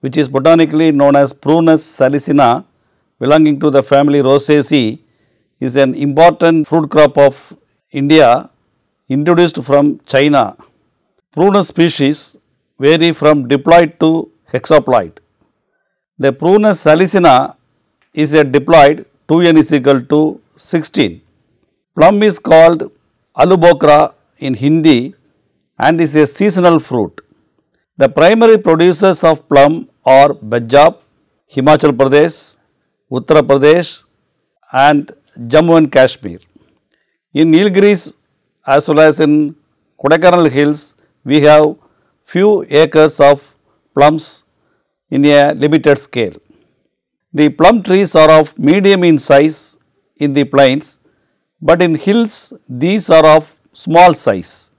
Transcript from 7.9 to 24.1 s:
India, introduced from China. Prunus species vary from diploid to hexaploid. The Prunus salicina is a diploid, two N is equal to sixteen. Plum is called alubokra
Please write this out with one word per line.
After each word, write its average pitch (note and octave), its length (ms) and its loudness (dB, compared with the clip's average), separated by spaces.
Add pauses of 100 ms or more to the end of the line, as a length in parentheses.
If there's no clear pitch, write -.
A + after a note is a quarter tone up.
India, C#3+ 580 0 (580)
introduced E3 560 -2
from C#3+ 420 -2
China. C3+ 520 -2 (760)
Prunus G3 320 0
species D3+ 680 -4 (420)
vary D#3+ 320 0
from D3 360 -2
diploid D#3 520 0
to E3 320 -4 (200)
hexaploid. B2+ 680 -2 (1000)
The C3+ 160 -2
Prunus F#3+ 520 0
salicina D#3+ 680 0 (580)
is D3 200 -4
a D3+ 100 2
diploid, C#3+ 640 2 (220)
two E3 140 0
N E3 160 2
is D#3 140 0
equal C#3 300 0 (120)
to D#3 280 -4 (140)
sixteen. B2+ 680 -8 (720)
Plum G3+ 280 2
is G3+ 160 -2
called E3 520 2 (460)
alubokra D3+ 760 2 (240)